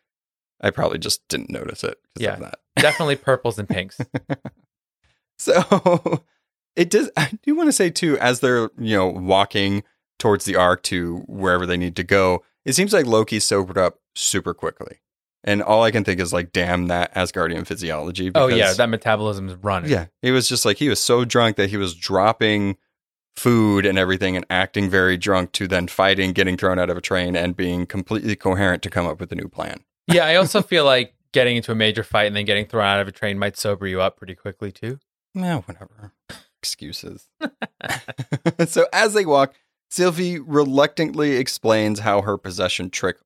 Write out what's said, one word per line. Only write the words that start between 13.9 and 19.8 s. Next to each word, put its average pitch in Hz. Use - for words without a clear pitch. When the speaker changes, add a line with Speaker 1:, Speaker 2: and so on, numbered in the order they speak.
Speaker 1:
super 87
quickly. -
And 101
all 110
I 113
can 107
think 92
is, 87
like, 90
damn, 90
that 87
Asgardian 85
physiology, 85
Speaker 2:
Oh, 139
yeah, 123
Speaker 1:
because 98
Speaker 2:
that 120
metabolism 107
is 90
running. 95